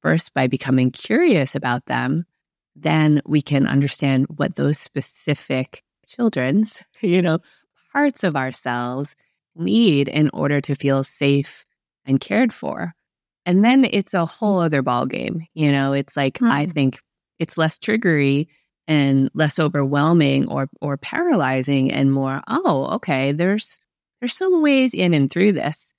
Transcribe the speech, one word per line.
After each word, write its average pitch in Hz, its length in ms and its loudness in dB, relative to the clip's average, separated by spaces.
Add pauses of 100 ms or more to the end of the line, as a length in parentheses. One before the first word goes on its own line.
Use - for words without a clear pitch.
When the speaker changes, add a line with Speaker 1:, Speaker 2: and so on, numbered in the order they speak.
Speaker 1:
first 160 320 0
by 131 120 2
becoming 131 440 0
curious 214 640 0
about 123 320 -4
them, 127 400 -2 (480)
then 156 500 2
we 151 160 0
can 139 260 0
understand 139 600 0
what 147 280 -4
those 143 220 0
specific - 1040 -6 (240)
children's, 214 880 -2
<laughs> - 80 -20
you 180 220 2
know, 165 160 0 (540)
parts 285 300 0
of 160 140 0
ourselves 127 800 -6 (380)
need 175 540 2
in 151 260 2
order 147 260 0
to 143 140 -4
feel 135 280 0
safe 139 640 -2 (400)
and 135 160 2
cared 220 320 0
for. - 400 -8 (540)
And 185 180 4
then 254 200 6
it's - 280 -2
a 175 140 0
whole 202 320 -2
other 151 240 0
ballgame. 131 720 -4
You 151 180 2
know, 139 220 0
it's 139 220 -6
like, 139 260 -2
I 147 220 0
Speaker 2:
Mm-hmm. 180 80 -6
Speaker 1:
think 139 280 -2 (380)
it's - 180 -6
less 160 220 0
triggery 156 720 0 (400)
and 139 460 2
less 147 240 0
overwhelming 143 920 2
or, 135 200 -6 (120)
or 143 160 -4
paralyzing 139 960 0
and 139 220 2
more, 135 340 -2
"Oh, 214 400 0 (100)
okay, 139 360 -2
there's, 185 480 -2 (400)
there's 240 120 -4
some 370 300 2
ways 269 320 2
in 180 200 2
and 139 160 2
through 196 220 2
this." - 460 -6